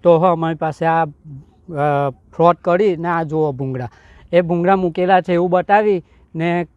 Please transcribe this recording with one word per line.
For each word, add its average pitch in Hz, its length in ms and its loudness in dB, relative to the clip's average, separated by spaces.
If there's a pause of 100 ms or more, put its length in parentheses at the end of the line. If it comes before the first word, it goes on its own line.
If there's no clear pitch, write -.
તો 170 160 6
હવે 180 80 2
અમારી 165 280 -2
પાસે 160 300 -6
આ, 165 180 0
અ, 143 1080 -6 (200)
ફ્રોડ 170 240 2
કરીને 180 520 -2
આ 170 160 -2
જુઓ 156 280 -2
ભૂંગળા, 127 380 -8 (420)
એ 175 100 4
ભૂંગળા 175 340 0
મૂકેલા 180 460 0
છે 180 120 -4
એવું 175 160 0
બતાવી 190 540 0 (320)
ને 170 420 -2